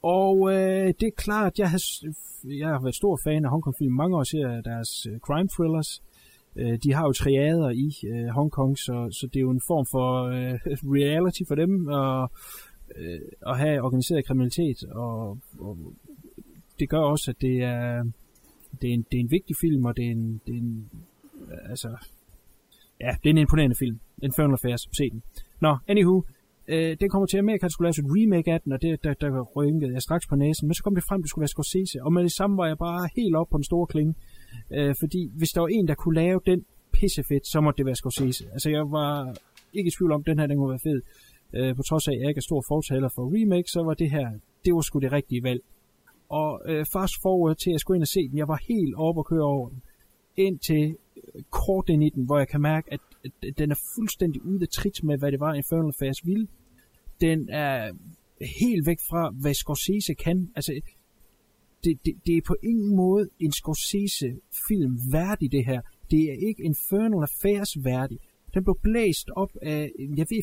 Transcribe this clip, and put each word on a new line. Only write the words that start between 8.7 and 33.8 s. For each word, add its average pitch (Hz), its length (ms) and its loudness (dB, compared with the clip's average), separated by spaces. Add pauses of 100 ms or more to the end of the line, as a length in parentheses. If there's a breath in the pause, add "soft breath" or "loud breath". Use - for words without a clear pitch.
så, 120 300 -4 (120)
så 135 60 -6
det 123 100 -8
er 131 40 0
jo 127 100 2
en 127 160 2
form 135 240 0
for, 127 340 0
øh, 127 340 -4 (160)
<laughs> 139 240 0
reality 160 500 2
for 147 60 0
dem 170 340 2
at, 135 400 0 (680 loud breath)
øh, 85 240 -10 (260)
at 127 120 -2
have 147 240 2
organiseret 127 440 0
kriminalitet, 131 640 0
og, 113 480 -6 (200)
og 92 200 -12 (1000)
det 147 100 -2
gør 151 120 2
også, 147 300 2
at 117 100 -6
det 127 220 2
er, 120 400 -2 (800)
det 123 80 -2
er 120 40 2
en, 117 160 2
det 123 60 0
er 123 40 2
en 120 100 0
vigtig 170 300 0
film, 147 240 4
og 117 120 0
det 120 100 -2
er 120 40 -2
en, 113 360 -4
det 120 80 -6
er 120 40 -6
en, 113 320 -6 (800)
altså, 117 260 -10 (1040 soft breath)
ja, 143 100 -2 (120)
det 147 60 4
er - 20 6
en 156 80 8
imponerende 147 400 6
film. 117 220 -4 (220)
Infernal 139 300 2
Affairs, 123 400 -2
se 139 180 0
den. 113 120 -10 (380 loud breath)
Nå, 151 160 4 (120)
anywho, 185 340 6 (460 soft breath)
øh, 160 320 0
den 202 100 2
kommer 196 160 2
til 196 120 0
Amerika, 202 280 2
der 170 40 0
skulle 170 160 0
laves 165 120 2
et 143 100 -2
remake 175 440 4
af 165 80 2
den, 139 120 -4
og 131 100 -2
det, 165 220 -2
der, 147 100 0
der 135 280 -2
rynkede 143 500 0
jeg 127 100 -4
straks - 240 -2
på 143 100 0
næsen, 151 320 2
men 165 60 2
så - 80 -4
kom 202 120 0
det 175 140 0
frem, 190 140 -2
det 151 80 -6
skulle 156 120 -4
være 143 60 0
Scorsese, 156 540 -4
og 151 100 2
med 175 100 4
det 170 100 2
samme 202 240 0
var 180 100 0
jeg 156 120 -2
bare 170 380 -4
helt 196 200 2
op 165 140 0
på 160 60 2
den 143 80 0
store 170 220 0